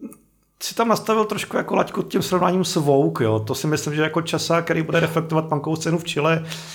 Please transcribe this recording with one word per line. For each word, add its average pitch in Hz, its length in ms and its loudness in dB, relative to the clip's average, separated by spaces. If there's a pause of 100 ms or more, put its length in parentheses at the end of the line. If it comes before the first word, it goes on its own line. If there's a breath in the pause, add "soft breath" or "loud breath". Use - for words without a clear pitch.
(640)
si - 120 -8
tam 233 120 2
nastavil 220 380 2
trošku - 320 -6
jako - 180 -2
laťku - 280 0
tím - 180 -2
srovnáním 180 440 2
s - 100 -4
Vogue, 143 500 4
jo. 110 140 4
To 110 160 -4
si - 120 -4
myslím, 151 280 -2
že 156 60 2
jako 156 200 0
časák, 165 420 0
který 160 180 0
bude 160 180 0
reflektovat 160 500 0
punkovou 156 260 -2
scénu 165 220 0
v 170 60 -10
Chile, 160 420 0 (300 loud breath)